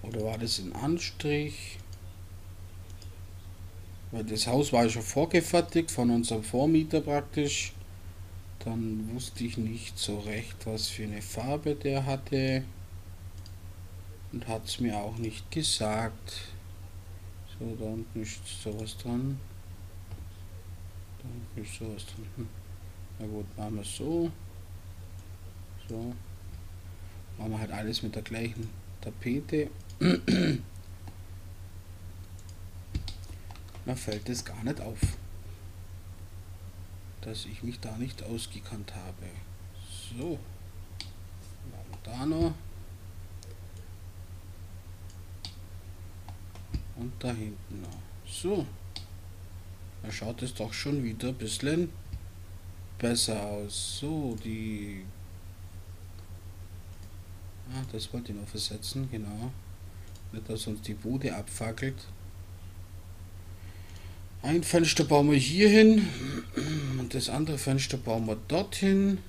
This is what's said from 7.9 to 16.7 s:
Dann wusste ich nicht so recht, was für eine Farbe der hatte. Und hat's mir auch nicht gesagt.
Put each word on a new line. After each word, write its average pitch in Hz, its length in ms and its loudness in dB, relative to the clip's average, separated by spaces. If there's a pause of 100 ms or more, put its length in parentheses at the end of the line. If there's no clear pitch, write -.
Dann 113 540 0
wusste 123 300 -4
ich 117 140 -2
nicht 113 400 -2
so 104 220 0
recht, 107 460 -4
was 110 220 0
für 107 160 -2
eine 104 180 -4
Farbe 147 540 0
der 135 300 2
hatte. 135 580 4 (1700)
Und 117 160 -6
hat's 110 320 -2
mir 113 180 4
auch 107 200 -2
nicht 113 340 -4
gesagt. - 1000 0 (1080)